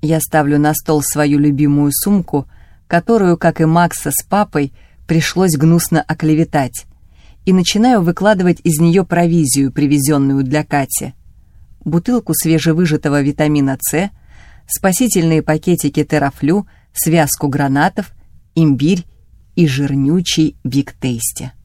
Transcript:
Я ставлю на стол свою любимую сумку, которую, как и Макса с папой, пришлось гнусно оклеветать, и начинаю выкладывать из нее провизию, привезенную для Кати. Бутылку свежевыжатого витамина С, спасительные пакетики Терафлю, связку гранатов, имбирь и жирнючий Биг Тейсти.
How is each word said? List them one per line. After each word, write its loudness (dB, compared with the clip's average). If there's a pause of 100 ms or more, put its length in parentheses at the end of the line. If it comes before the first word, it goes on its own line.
Я 0
ставлю 0
на 2
стол -2
свою 0
любимую 2
сумку, -2 (400)
которую, 2
как -2
и 4
Макса 0
с -6
папой, -2 (340)
пришлось 0
гнусно 2
оклеветать, -2 (580)
и 0
начинаю 2
выкладывать 0
из 0
нее 4
провизию, 0
привезенную 0
для -2
Кати. -6 (680)
Бутылку -2
свежевыжатого 0
витамина 0
С, -4 (560)
спасительные 0
пакетики -2
Терафлю, -2 (260)
связку 0
гранатов, -2 (420)
имбирь 2 (500)
и 2
жирнючий -2
Биг -4
Тейсти. -8 (120)